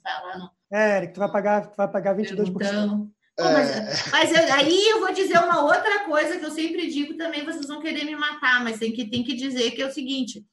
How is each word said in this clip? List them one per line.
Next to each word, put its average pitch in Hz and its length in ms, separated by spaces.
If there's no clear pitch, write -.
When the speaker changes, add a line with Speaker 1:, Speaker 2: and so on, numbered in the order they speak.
Speaker 1:
tá 165 200
lá 180 140
no 180 120
Speaker 2:
É, 208 260
Eric, 175 160
tu 185 60
vai 202 120
pagar, 208 400
tu - 60
vai 196 120
pagar 196 240
vinte 196 180
e 190 40
dois 190 140
por 185 140
cento. 202 120
Speaker 1:
Então, 208 360
pô, 170 60
mas, 302 260
Speaker 3:
É. 110 420
Speaker 1:
mas 320 200
eu, 320 220
aí 339 360
eu 440 100
vou 370 140
dizer 359 260
uma 339 240
outra 403 420
coisa 320 320
que 302 80
eu 302 60
sempre 320 360
digo 285 280
também, 302 300
vocês 320 220
vão 294 120
querer 302 240
me 302 120
matar, 294 480
mas 226 160
tem 226 120
que, 220 180
tem 240 140
que 247 120
dizer 247 360
que 262 100
é 269 60
o 269 60
seguinte 262 600